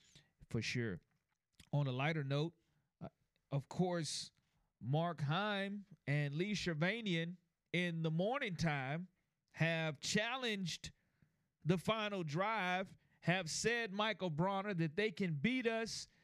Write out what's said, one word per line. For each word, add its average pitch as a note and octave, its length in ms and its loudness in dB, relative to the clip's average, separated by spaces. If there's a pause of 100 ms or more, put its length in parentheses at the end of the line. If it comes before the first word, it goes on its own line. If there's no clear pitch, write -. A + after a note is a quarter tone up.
(480)
for A2+ 140 -2
sure. A2 380 -2 (680)
On C#3+ 160 2
a C3 60 0
lighter D3 320 0
note, C#3+ 300 0 (500)
uh, - 40 -10 (440)
of C#3 160 -2
course, F3 640 -2 (520)
Mark D3+ 380 0
Heim G3 640 -2 (220)
and C#3+ 280 0
Lee G3 200 0
Shervanian F3 800 0 (400)
in E3+ 260 0
the D#3+ 100 2
morning G3+ 460 0
time D3+ 520 0 (440)
have D#3+ 480 0
challenged G#3+ 920 -2 (720)
the F3+ 140 4
Final G#3 440 -2
Drive, F#3 680 0 (320)
have F3 280 0
said, A3+ 420 0
Michael G3+ 380 0
Bronner, F#3+ 460 0
that D#3+ 220 0
they G#3+ 140 2
can E3 300 0
beat A#3 260 2
us A3+ 420 -2 (160)